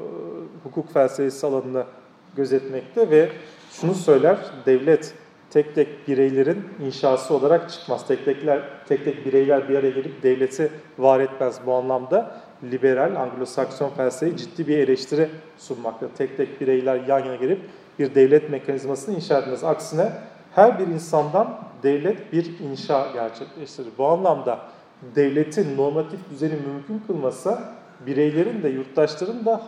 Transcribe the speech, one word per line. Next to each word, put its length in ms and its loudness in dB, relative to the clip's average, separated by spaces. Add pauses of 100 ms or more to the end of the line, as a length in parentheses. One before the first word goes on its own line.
(640)
hukuk 300 -8
felsefesi 540 -2
alanını 360 -2 (520)
gözetmekte 720 -2
ve 200 6 (420)
şunu 220 -2
söyler, 440 4 (280)
devlet 480 4 (360)
tek 260 2
tek 320 -2
bireylerin 560 2 (220)
inşası 480 0
olarak 360 2
çıkmaz. 380 -8
Tek 180 0
tekler, 360 0 (260)
tek 180 0
tek 200 -4
bireyler 440 4
bir 60 2
araya 140 2
gelip 340 -6
devleti 480 2 (260)
var 220 6
etmez. 460 -2
Bu 80 0
anlamda 640 0 (280)
liberal 520 2
Anglo-Sakson 840 -4
felsefeye 400 -2
ciddi 300 -8
bir 100 2
eleştiri 520 2 (280)
sunmakta. 500 -8 (100)
Tek 200 -4
tek 240 -4
bireyler 340 2 (120)
yan 120 4
yana 160 -4
gelip 240 -2 (400)
bir 160 -2
devlet 340 6
mekanizmasını 640 -4
inşa 240 0
etmez. 240 -6
Aksine 480 0 (440)
her 240 8
bir 80 -2
insandan 720 0 (240)
devlet 500 0
bir 260 -2
inşa 540 -2
gerçekleştirir. 840 -10
Bu 100 2
anlamda 520 2 (560)
devletin 640 0
normatif 420 -2 (100)
düzeni 240 -4
mümkün 540 -8
kılması 520 -2 (460)
bireylerin 580 0
de 60 0
yurttaşların 760 -2
da 220 2